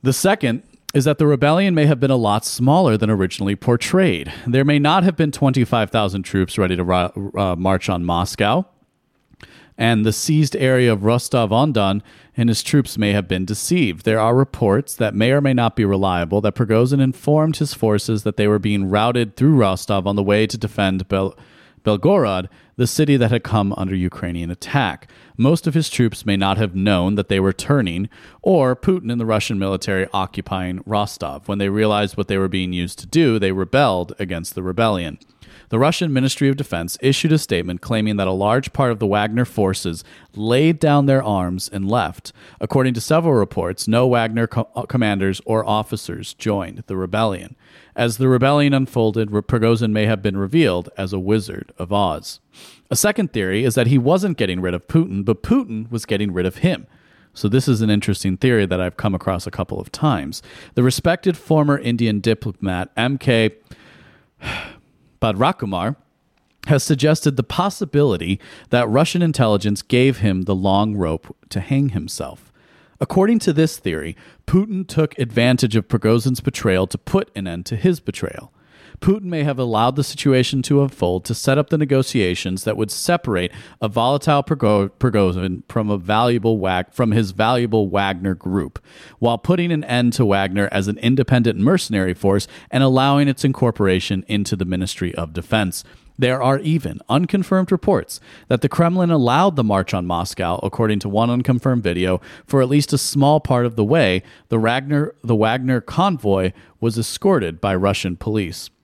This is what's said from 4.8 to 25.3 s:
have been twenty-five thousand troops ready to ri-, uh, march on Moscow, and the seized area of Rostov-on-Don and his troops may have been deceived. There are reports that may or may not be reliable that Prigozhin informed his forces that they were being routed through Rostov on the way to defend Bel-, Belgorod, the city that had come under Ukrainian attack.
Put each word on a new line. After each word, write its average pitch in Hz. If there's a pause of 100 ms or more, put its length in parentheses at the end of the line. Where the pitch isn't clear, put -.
have 180
been 156
twenty-five 123
thousand 98
troops 92
ready 92
to 90
ri-, 90
uh, 95
march 92
on 87
Moscow, 101 (1120)
and 113
the 107
seized 151
area 127
of 101
Rostov-on-Don 113 (320)
and 120
his 110
troops -
may 104
have 98
been 92
deceived. 107
There 110
are 113
reports 127
that 104
may 113
or 143
may 139
not 117
be 110
reliable 95
that 104
Prigozhin 123
informed 151
his 147
forces 107
that 107
they 104
were 104
being 101
routed 113
through 147
Rostov 98
on 101
the 104
way 104
to 113
defend 95
Bel-, 98 (480)
Belgorod, 104 (260)
the 123
city 147
that 117
had 117
come 104
under 95
Ukrainian 87
attack. 98 (300)